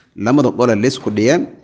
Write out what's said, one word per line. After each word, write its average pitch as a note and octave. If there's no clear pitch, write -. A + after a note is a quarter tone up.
lamada B2
qole A#2+
leys A#2
ku -
dhiyeen. A2+